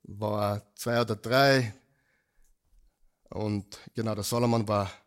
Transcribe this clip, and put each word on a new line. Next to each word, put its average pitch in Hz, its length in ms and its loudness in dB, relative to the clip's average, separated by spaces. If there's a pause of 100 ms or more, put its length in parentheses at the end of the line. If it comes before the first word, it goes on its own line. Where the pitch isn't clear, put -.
war 104 720 -4
zwei 120 260 0
oder 110 160 0
drei. 131 560 4 (1600)
Und 104 480 -4 (160)
genau, 110 200 -4
der 101 100 -6
Solomon 117 440 2
war 101 220 0 (160)